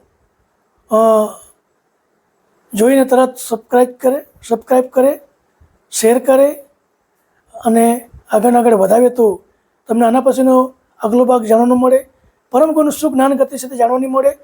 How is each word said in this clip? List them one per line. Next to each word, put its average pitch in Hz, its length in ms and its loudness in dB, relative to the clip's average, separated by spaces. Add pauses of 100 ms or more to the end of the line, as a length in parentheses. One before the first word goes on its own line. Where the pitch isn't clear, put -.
(920)
અ, 214 60 2 (1800)
જોઈને 254 320 2
તરત 254 300 0
સબસ્ક્રાઇબ 247 540 -2 (120)
કરે, 269 240 -2 (220)
સબસ્ક્રાઇબ 254 380 -2
કરે, 269 360 -2 (680)
શેર 233 280 0
કરે 269 320 2 (1160)
અને 233 440 0 (200)
આગળ 226 260 0
આગળ 240 180 2
વધાવે 214 360 2
તો 240 340 -2 (440)
તમને 240 180 0
આના 233 160 0
પછીનો 262 520 0 (260)
આગલો 240 260 0
ભાગ 247 180 0
જાણવાનો 233 320 2
મળે, 254 340 0 (420)
પરમ 302 200 2
ગુરુનું 302 200 0
શું 294 220 -4
જ્ઞાન 269 200 0
ગતિ 269 240 -4
છે 254 100 -12
તે 262 100 -14
જાણવાની 247 300 -2
મળે 269 220 0 (140)